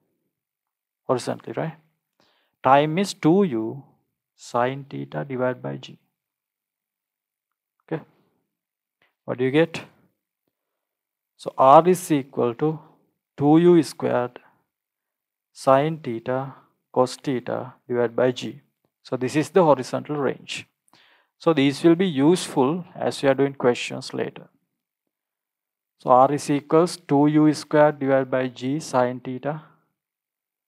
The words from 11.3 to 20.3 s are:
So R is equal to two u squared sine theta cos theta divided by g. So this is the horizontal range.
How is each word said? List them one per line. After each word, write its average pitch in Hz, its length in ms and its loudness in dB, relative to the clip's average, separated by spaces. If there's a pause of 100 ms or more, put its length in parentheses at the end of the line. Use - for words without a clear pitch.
So - 220 -16
R 143 300 8
is 180 240 0
equal 127 440 -2
to 156 240 -4 (580)
two 147 200 4
u 175 260 6
squared 123 560 -6 (1120)
sine 143 460 2
theta 131 560 -8 (400)
cos 127 240 0
theta 120 560 -8 (140)
divided 120 280 -4
by 123 160 0
g. 123 300 -12 (420)
So - 140 -8
this 127 180 -6
is 151 140 -2
the 185 140 4
horizontal 131 520 0
range. - 520 -8 (680)